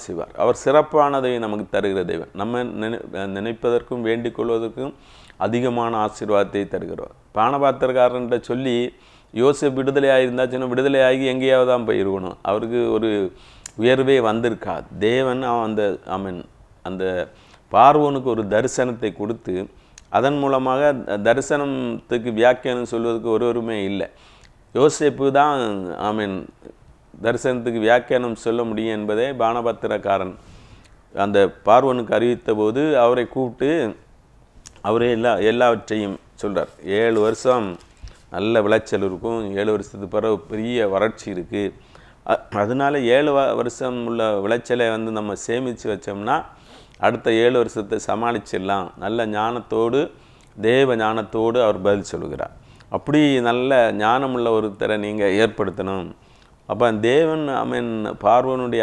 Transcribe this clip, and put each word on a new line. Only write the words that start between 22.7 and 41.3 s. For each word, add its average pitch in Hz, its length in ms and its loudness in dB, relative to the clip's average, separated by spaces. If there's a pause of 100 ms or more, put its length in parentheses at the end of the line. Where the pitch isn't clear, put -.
சொல்வதற்கு 117 420 -2
ஒருவருமே 113 480 -2
இல்லை. 98 240 -4 (680)
யோசேப்பு 139 560 2
தான், 139 300 2 (380)
I 104 200 -2
mean, 101 160 -2 (880)
தரிசனத்துக்கு 120 640 0
வியாக்கியானம் 123 480 2
சொல்ல 117 300 -2
முடியும் 110 340 -4
என்பதை 107 320 -2
பானபாத்திரக்காரன் 110 1040 -2 (800)
அந்த 101 240 0 (280)
பார்வோனுக்கு 123 520 4
அறிவித்த 113 360 0
போது 107 280 0 (160)
அவரை 123 300 4
கூப்பிட்டு 131 680 -2 (840)
அவரே 117 300 0
எல்லா, 117 240 2
எல்லாவற்றையும் 107 840 0 (240)
சொல்றார். 101 280 -4 (140)
"ஏழு 107 360 2
வருஷம் 113 460 2 (640)
நல்ல 107 320 2
விளைச்சல் 104 460 0
இருக்கும், 101 480 -6
ஏழு 104 140 0
வருஷத்துக்கு 101 380 -6
பிறகு 107 300 0
பெரிய 110 500 -2
வறட்சி 104 420 -2
இருக்கு. 98 320 -6 (680)